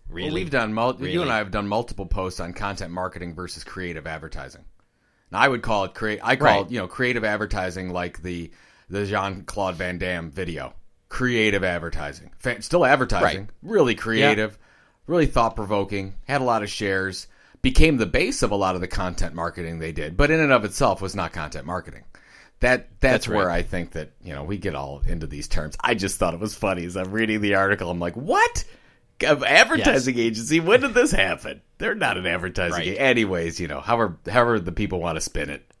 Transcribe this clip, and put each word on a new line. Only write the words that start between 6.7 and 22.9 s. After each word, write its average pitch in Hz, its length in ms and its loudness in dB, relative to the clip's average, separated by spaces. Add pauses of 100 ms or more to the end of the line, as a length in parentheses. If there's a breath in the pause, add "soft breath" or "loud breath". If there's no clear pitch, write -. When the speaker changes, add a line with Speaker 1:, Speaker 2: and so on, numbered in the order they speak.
Speaker 2:
you 123 80 -6
know, 92 80 -4
creative 120 380 -2
advertising 98 640 -2
like 90 320 -6
the, 85 280 -8 (380 soft breath)
the 101 180 -4
Jean-Claude 95 720 -2
Van 90 220 -4
Damme 85 320 -4
video. 76 440 -8 (340)
Creative 110 560 2
advertising. 80 720 -4
Fa-, 120 240 -4
still 175 220 2
advertising. 123 560 4
Speaker 1:
Right. 98 100 -10 (120)
Speaker 2:
Really 160 320 4
Speaker 1:
Yeah. 98 60 -8
Speaker 2:
creative. 110 580 2 (480 soft breath)
Really 160 200 4
thought-provoking. 101 880 0 (140)
Had 139 120 0
a 131 40 -2
lot 113 180 2
of 101 80 -6
shares. 95 560 -2 (360 soft breath)
Became 147 360 8
the 110 80 2
base 139 360 0
of 104 100 2
a 101 40 2
lot 95 180 2
of 90 60 -4
the 87 80 -4
content 90 460 0
marketing 82 460 -6
they 80 120 -6
did, 78 240 -6
but 143 140 4
in 160 100 4
and 151 100 4
of 120 140 4
itself 101 380 0
was 92 120 -6
not 87 200 -4
content 76 320 -8
marketing. 87 380 -10 (560 loud breath)
That, 123 280 2
that's - 120 -16